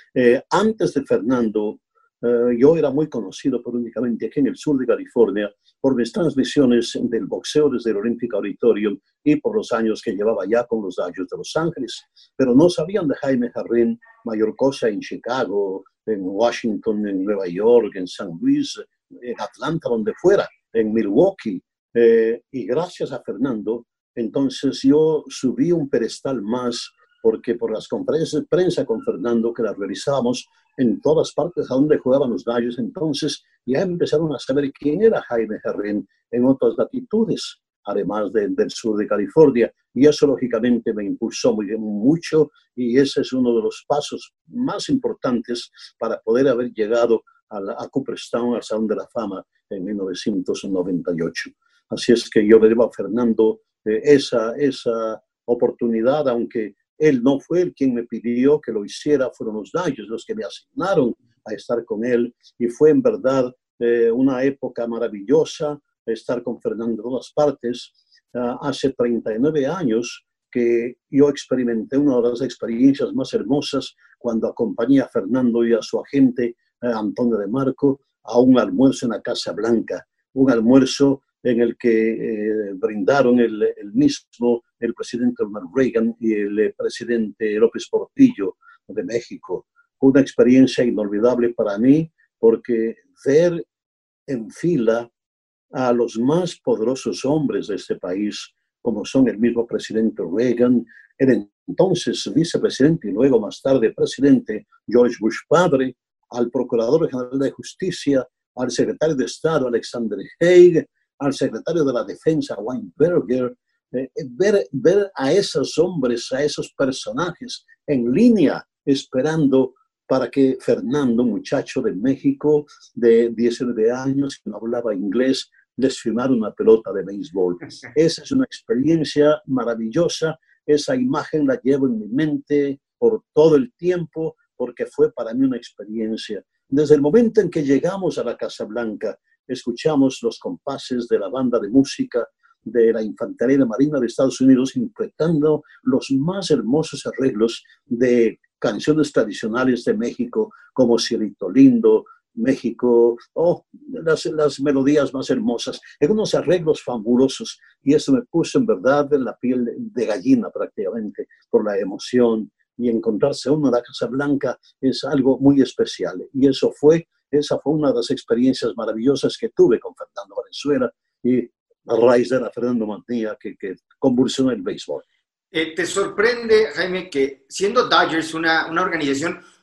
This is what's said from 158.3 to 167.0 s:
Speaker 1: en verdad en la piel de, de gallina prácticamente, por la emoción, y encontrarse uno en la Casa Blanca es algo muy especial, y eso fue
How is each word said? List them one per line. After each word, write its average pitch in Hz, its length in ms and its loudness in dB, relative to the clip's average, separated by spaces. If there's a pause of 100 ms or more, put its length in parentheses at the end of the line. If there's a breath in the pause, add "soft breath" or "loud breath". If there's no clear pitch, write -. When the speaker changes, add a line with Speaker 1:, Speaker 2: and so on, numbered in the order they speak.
Speaker 1:
en 120 80 2
verdad 135 460 2
en 135 120 2
la 107 120 -8
piel 123 280 -2
de, 113 120 -4
de 113 300 -4
gallina 104 440 0
prácticamente, 104 800 -8 (220 soft breath)
por 110 140 4
la 101 140 -2
emoción, 110 720 0 (280)
y 120 100 -2
encontrarse 113 640 -2
uno 147 180 2
en 120 60 2
la 120 80 0
Casa - 240 -8
Blanca 135 520 -4 (220 soft breath)
es 131 240 -2
algo 131 340 2
muy 139 220 6
especial, 92 720 -4
y 135 160 4
eso 135 240 0
fue 165 340 2 (240)